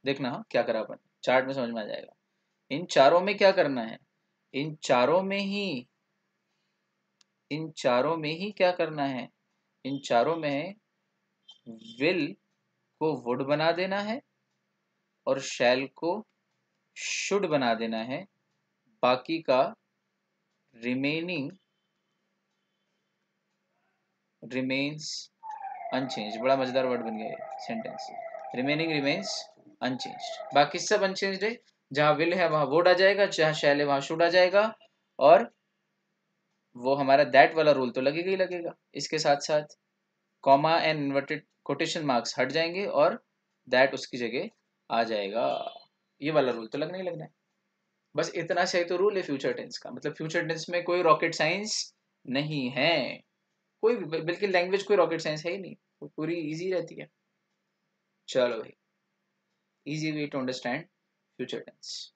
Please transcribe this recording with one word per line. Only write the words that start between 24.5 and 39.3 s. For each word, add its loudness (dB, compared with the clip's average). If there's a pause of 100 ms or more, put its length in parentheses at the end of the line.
unchanged। -6
बड़ा 4
मजेदार 0
वर्ड -2
बन -8
गया -8
ये -12
sentence, -10 (480)
remaining -2
remains -2 (480)
unchanged। -8
बाकी 2
सब 0
unchanged -4
है, -4 (340)
जहाँ 4
will 0
है 2
वहाँ 2
would 4
आ 8
जाएगा, 6
जहाँ 0
shall 2
है 2
वहाँ 2
should 0
आ 6
जाएगा, 4 (460)
और 8 (1200)
वो 0
हमारा 6
that 8
वाला 6
rule 2
तो -4
लगेगा 0
ही 2
लगेगा। -4 (220)
इसके -4
साथ 4